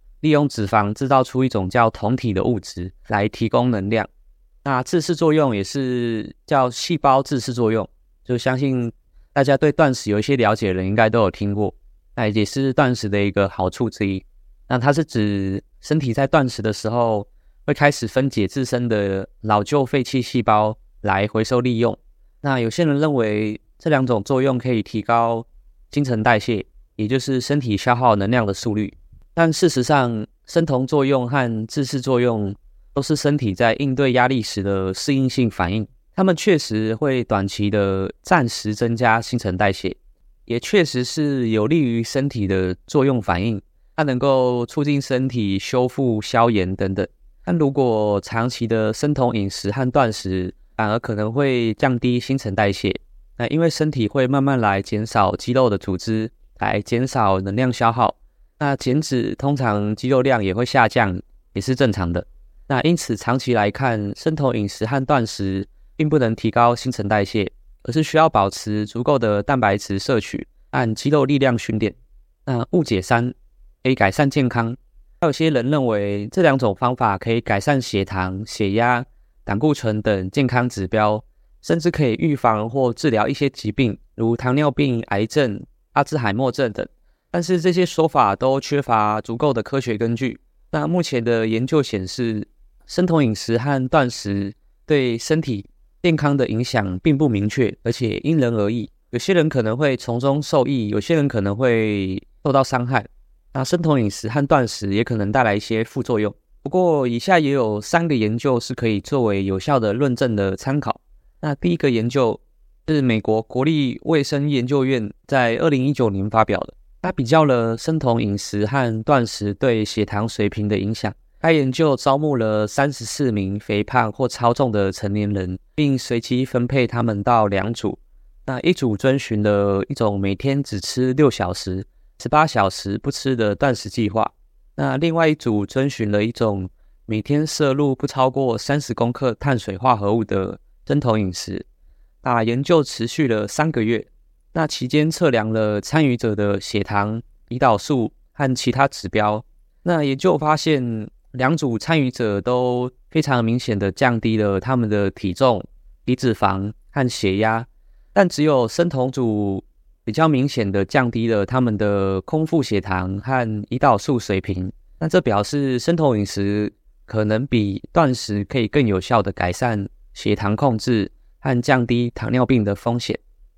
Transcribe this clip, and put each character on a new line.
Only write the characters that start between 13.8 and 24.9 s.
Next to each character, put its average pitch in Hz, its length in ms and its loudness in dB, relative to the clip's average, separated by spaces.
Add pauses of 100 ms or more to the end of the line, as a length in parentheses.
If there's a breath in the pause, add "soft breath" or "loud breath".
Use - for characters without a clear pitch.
之 - 180 -4
一。 95 180 -4 (440)
那 127 100 0
它 135 140 4
是 156 120 0
指 101 580 -2 (180)
身 156 200 0
体 123 120 -2
在 135 140 0
断 139 220 2
食 117 140 -10
的 110 100 0
时 - 160 -6
候 113 380 0 (400)
会 147 80 0
开 147 160 4
始 120 180 -4
分 135 200 0
解 104 200 0
自 135 160 -4
身 123 240 -2
的 98 400 -2 (140)
老 107 200 2
旧 143 220 0
废 135 180 0
弃 127 180 -2
细 120 220 -2
胞 107 340 2 (260)
来 101 240 2
回 110 180 0
收 123 160 0
利 123 180 0
用。 113 180 0 (440)
那 135 180 -2
有 113 100 0
些 170 160 0
人 143 140 2
认 151 160 2
为 107 460 0 (180)
这 - 100 -6
两 135 180 2
种 113 160 2
作 131 200 0
用 135 160 2
可 127 140 -2
以 110 100 0
提 107 200 -6